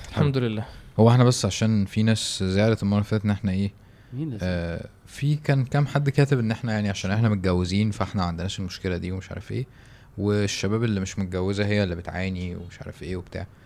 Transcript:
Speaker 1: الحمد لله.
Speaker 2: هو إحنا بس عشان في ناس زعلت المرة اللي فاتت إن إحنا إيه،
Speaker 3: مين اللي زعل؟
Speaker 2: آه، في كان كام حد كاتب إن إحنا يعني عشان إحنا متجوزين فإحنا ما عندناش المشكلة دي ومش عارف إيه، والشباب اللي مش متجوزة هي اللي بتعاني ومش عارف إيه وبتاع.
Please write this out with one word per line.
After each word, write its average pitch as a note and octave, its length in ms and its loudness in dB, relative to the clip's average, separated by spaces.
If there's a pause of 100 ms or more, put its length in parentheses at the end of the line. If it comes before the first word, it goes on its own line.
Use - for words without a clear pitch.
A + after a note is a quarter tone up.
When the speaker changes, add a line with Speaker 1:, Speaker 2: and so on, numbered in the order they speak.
Speaker 1:
الحمد C#3+ 280 2
لله. A2+ 280 -2 (340)
Speaker 2:
هو A2+ 100 10
إحنا B2 140 8
بس B2 220 4
عشان G#2+ 400 2
في A2 180 0
ناس A2 400 0
زعلت G#2 400 2
المرة G2+ 140 2
اللي G#2 120 0
فاتت G#2+ 160 0
إن G#2 60 2
إحنا G2 200 0
إيه، G2 200 0 (420)
Speaker 3:
مين C3+ 140 -6
اللي A#2+ 120 -8
زعل؟ F2+ 100 -2
Speaker 2:
آه، E2+ 380 -4 (180)
في D3 300 0
كان C#3 300 2
كام C#3+ 220 0
حد D3 220 0
كاتب C#3 300 4
إن A2+ 120 0
إحنا A2 220 -4
يعني G#2 160 0
عشان F#2+ 220 -2
إحنا A2 180 4
متجوزين F#2 600 2
فإحنا G2 300 -2
ما F2 60 2
عندناش E2+ 320 -4
المشكلة F#2 380 -4
دي F2 140 -6
ومش F#2 200 -8
عارف - 200 -12
إيه، A#2+ 140 -4 (520)
والشباب G#2 680 0
اللي G#2+ 160 0
مش F#2+ 200 -6
متجوزة F#2+ 460 -2
هي G#2 180 2
اللي F2 120 -2
بتعاني F2+ 600 -6
ومش F2 260 -14
عارف - 220 -14
إيه F#2 120 -6
وبتاع. F2+ 320 -10 (180)